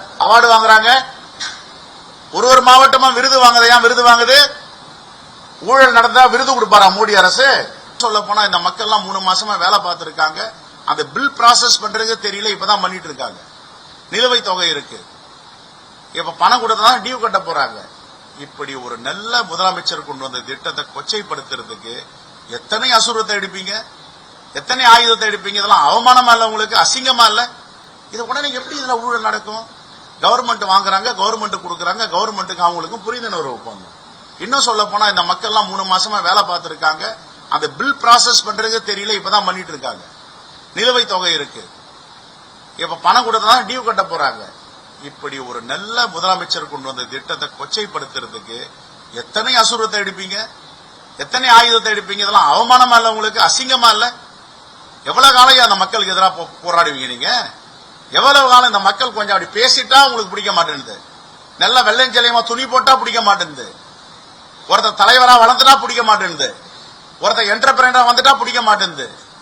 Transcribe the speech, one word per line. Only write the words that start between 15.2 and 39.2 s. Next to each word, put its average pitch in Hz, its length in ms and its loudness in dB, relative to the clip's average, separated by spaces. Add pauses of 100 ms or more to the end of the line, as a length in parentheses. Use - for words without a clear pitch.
இப்ப 170 180 -10
பணம் 208 300 0
கொடுத்தா 220 300 0 (100)
டியூ 247 180 -8
கட்ட 208 200 -2
போறாங்க. 139 400 -6 (580)
இப்படி 139 380 -14
ஒரு 123 220 -12
நல்ல 208 460 -6
முதலமைச்சர் 185 640 -6
கொண்டு 135 240 -12
வந்த 127 100 -12
திட்டத்தை 139 460 -12 (100)
கொச்சைப்படுத்துறதுக்கு 131 1080 -12 (460)
எத்தனை 220 420 -6
அசுரத்தை 220 440 -2
எடுப்பீங்க, 190 480 -10 (680)
எத்தனை 254 320 -4
ஆயுதத்தை 226 440 4
எடுப்பீங்க? 202 260 -6
இதெல்லாம் 196 320 2
அவமானமா 240 440 4
இல்ல 226 160 4
உங்களுக்கு? 214 300 -4
அசிங்கமா 240 480 2
இல்ல? 226 240 0 (600)
இது 233 160 -12
உடனே 277 240 -6
எப்படி 269 280 -12
இதுல 254 220 -4
ஊழல் 233 200 -4
நடக்கும்? 214 560 -8 (440)
கவர்மெண்ட் 233 420 -2
வாங்குறாங்க, 196 520 0
கவர்மெண்ட் 208 400 -4
கொடுக்குறாங்க, 175 520 -8
கவர்மெண்ட்டுக்கு 185 600 -4
அவங்களுக்கும் 175 380 -8
புரிந்துணர்வு 214 460 -8
ஒப்பந்தம். 101 420 -16 (460)
இன்னும் 247 220 -4
சொல்ல 220 240 0
போனா, 202 220 0
இந்த 190 160 0
மக்கள் 180 260 -4
எல்லாம் 214 180 0
மூணு 190 160 -8
மாசமா 190 360 -2
வேலை 190 240 0
பார்த்திருக்காங்க, 165 720 -6 (340)
அந்த 147 200 -4
பில் 226 320 -4
ப்ராசஸ் 240 440 2
பண்றதுக்கு 220 400 -4
தெரியல, 202 300 -6
இப்பதான் 196 300 -2